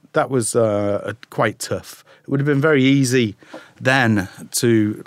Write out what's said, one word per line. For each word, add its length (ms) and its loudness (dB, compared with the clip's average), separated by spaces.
that 180 0
was, 260 -2
uh, 480 0
a, 100 -8
quite 280 -2
tough. 460 -10
It 80 -20
would 100 -2
have 60 -2
been 140 0
very 240 4
easy 520 2
then 480 2
to, 540 0